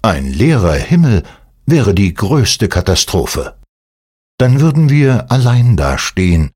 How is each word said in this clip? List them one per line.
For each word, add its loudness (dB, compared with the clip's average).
ein -2
leerer 0
Himmel 0
wäre 2
die 0
größte -2
Katastrophe. -4
Dann 2
würden 2
wir 0
allein 2
dastehen -2